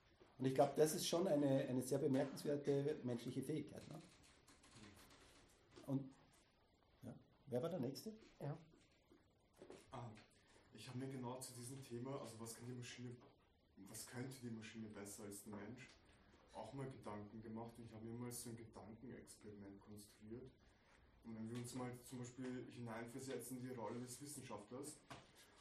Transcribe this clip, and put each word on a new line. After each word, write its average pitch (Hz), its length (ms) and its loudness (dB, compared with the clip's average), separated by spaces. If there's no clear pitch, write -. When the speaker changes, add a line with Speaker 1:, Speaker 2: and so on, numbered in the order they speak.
Speaker 1:
Und 131 80 6
ich 135 100 8
glaub, 143 180 10
das 156 200 10
ist 175 120 2
schon 170 220 6
eine, 139 400 8
eine 127 140 4
sehr 139 160 4
bemerkenswerte 143 1080 6
menschliche 123 380 0
Fähigkeit, - 460 -2
ne? 156 140 -8
Und, 135 220 2
ja, 117 120 -10
wer 127 160 2
war 123 60 2
der 180 120 2
Nächste? 139 320 0
Speaker 2:
Ja. 147 160 0
Speaker 3:
Ah, 120 160 -6
ich 117 160 -12
hab 123 80 -8
mir 135 120 0
genau 123 320 -2
zu 123 120 -6
diesem 123 300 -6
Thema, 131 380 -2
also 107 200 -6
was 113 160 -4
kann 120 100 -8
die 123 80 -2
Maschine, 123 420 -6
was - 180 -8
könnte 123 360 -4
die 120 80 -2
Maschine 110 380 -4
besser 101 360 -8
als 101 200 -6
der 104 100 -6
Mensch, 104 360 -6
auch 120 220 -6
mal 135 160 -2
Gedanken 107 520 -6
gemacht 113 360 -4
und 120 80 -8
ich 110 80 -10
hab 107 80 -6
mir 113 100 -4
mal 120 200 -2
so 120 180 -4
ein 117 60 -4
Gedankenexperiment 104 1200 -10
konstruiert. 107 720 -10
Und 113 120 -6
wenn 110 140 -2
wir 120 80 -2
uns 120 160 -4
mal 127 180 -2
zum 131 160 -8
Beispiel 127 560 -4
hineinversetzen 120 840 -4
in 120 60 -4
die 127 100 -2
Rolle 117 260 -2
des 123 200 -6
Wissenschaftlers 127 800 -6